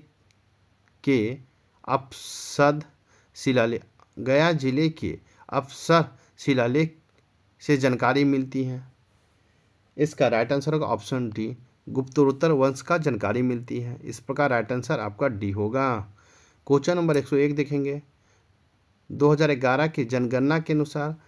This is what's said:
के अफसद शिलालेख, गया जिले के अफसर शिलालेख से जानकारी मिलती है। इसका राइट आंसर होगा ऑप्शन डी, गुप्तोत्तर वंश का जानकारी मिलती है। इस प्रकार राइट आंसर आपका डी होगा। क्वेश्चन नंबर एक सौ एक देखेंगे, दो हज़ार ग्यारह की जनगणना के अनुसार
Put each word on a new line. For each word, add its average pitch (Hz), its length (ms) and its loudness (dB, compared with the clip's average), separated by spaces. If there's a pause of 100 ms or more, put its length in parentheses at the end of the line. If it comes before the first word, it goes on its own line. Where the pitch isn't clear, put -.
(1040)
के 127 340 0 (500)
अफसद - 960 -2 (520)
शिलालेख, 117 480 0 (360)
गया 139 320 2
जिले 143 380 0
के 104 280 -6 (320)
अफसर 156 560 0 (320)
शिलालेख 135 600 0 (640)
से 147 160 2
जानकारी 127 460 2
मिलती 135 400 0
है। 127 200 -8 (1120)
इसका 151 300 0
राइट 117 240 2
आंसर 143 220 0
होगा 151 120 -2
ऑप्शन 117 440 -4
डी, 110 260 -6 (340)
गुप्तोत्तर 135 640 2
वंश 135 300 2
का 170 160 0
जानकारी 117 440 0
मिलती 123 380 -2
है। 120 240 -8
इस - 160 -12
प्रकार 139 300 -2
राइट 117 220 0
आंसर 127 280 -2
आपका 104 280 -2
डी 104 240 -2
होगा। 117 440 0 (720)
क्वेश्चन 143 300 2
नंबर 165 200 2
एक 131 100 -2
सौ 147 80 0
एक 143 200 2
देखेंगे, 143 460 -2 (1080)
दो 147 220 4
हज़ार 147 220 4
ग्यारह 131 340 2
की 151 180 -2
जनगणना 127 540 0
के 160 140 -4
अनुसार 151 420 -2 (120)